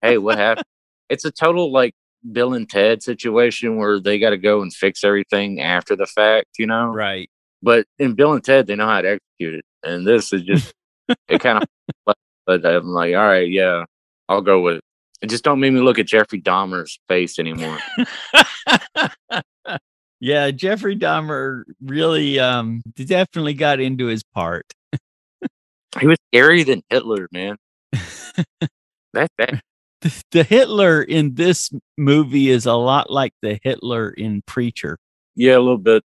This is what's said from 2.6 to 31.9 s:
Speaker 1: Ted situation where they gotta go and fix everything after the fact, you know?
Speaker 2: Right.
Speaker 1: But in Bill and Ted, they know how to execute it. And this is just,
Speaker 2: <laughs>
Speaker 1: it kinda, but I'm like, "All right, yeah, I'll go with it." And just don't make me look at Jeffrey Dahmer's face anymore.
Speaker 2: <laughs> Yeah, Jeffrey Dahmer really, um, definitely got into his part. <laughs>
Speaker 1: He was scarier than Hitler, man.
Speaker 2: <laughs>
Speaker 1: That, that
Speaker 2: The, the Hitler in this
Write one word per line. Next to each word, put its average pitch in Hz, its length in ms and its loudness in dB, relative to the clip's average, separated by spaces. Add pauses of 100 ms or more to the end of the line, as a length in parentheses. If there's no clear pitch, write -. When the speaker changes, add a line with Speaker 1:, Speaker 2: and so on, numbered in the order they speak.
Speaker 1:
Ted 107 340 2
situation 117 720 -2
where 104 240 -2
they 101 180 -2
gotta 104 180 0
go 104 260 2
and 90 100 -10
fix - 320 -2
everything 101 560 0
after 90 340 -2
the 95 100 -2
fact, 107 420 2 (120)
you 113 80 -2
know? 113 200 -2
Speaker 2:
Right. 101 420 -6 (340)
Speaker 1:
But 117 220 4 (140)
in 131 160 -2
Bill 147 180 4
and 127 100 -2
Ted, 135 240 4
they 101 80 -4
know 107 100 -2
how 107 160 0
to 92 100 0
execute 82 480 -8
it. - 60 -18 (160)
And 87 240 -8
this 107 280 2
is 98 80 -2
just, 87 320 -2 (340)
Speaker 2:
<laughs> - 220 -4
Speaker 1:
it 87 100 2
kinda, 120 260 0 (400)
but 90 600 -2
I'm 85 240 0
like, 87 260 -2
"All 104 100 2
right, 92 240 2
yeah, 90 360 0 (420)
I'll 98 140 0
go 95 180 -2
with 87 160 0
it." - 80 -14 (380)
And 107 100 -8
just 117 140 -4
don't 143 160 2
make 135 100 2
me 131 80 2
look 123 200 2
at 104 80 0
Jeffrey 107 340 2
Dahmer's 92 680 -4
face 90 320 -2
anymore. 80 380 -6 (200)
Speaker 2:
<laughs> - 1400 -2 (840)
Yeah, 143 280 2
Jeffrey 196 440 -2
Dahmer 151 680 -4 (200)
really, 147 560 0
um, 117 440 -2 (100)
definitely 156 640 -2
got 147 240 0
into 131 260 -2
his 113 180 -2
part. 85 420 -6 (280)
<laughs> 139 60 -4 (1000)
Speaker 1:
He 135 80 2
was 160 100 6 (160)
scarier 151 320 6
than 131 240 0
Hitler, 110 440 -2
man. 98 240 -8 (340)
Speaker 2:
<laughs> 135 60 -4 (1160)
Speaker 1:
That, 143 160 0 (100)
that 127 220 -4 (400)
Speaker 2:
The, - 300 -6
the 165 120 4
Hitler 202 580 4
in 151 340 0
this 170 340 0 (280)